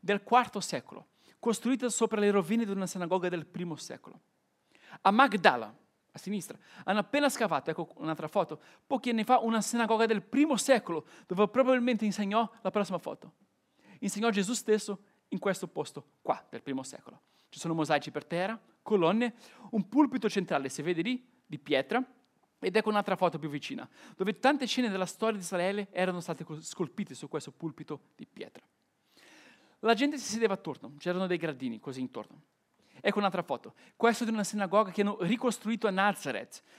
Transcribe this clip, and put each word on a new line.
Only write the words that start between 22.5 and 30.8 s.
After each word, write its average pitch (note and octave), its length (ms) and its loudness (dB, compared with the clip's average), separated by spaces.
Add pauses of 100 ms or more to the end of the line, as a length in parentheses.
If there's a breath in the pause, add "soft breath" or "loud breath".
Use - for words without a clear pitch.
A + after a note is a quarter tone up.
ed F#3 160 0
ecco G#3+ 120 2
un'altra G3+ 280 2
foto E3 220 0
più D3 120 -6
vicina, C#3 360 -8 (300 loud breath)
dove F#3+ 220 -2
tante C4+ 280 2
scene B3 220 0
della F#3+ 160 -2
storia A3 320 -2
di F#3 60 -8
Israele G3 480 -2
erano F3+ 300 0
state E3 240 -8
co-, D#3 180 -12
scolpite E3+ 520 -6
su C#3 140 -12
questo D3 220 -6
pulpito D3+ 540 -12 (100)
di - 100 -20
pietra. - 400 -18 (1160 soft breath)
La A3+ 120 4
gente C#4+ 240 2
si G#3+ 160 -8
sedeva G#3+ 220 0
attorno, D3 420 -8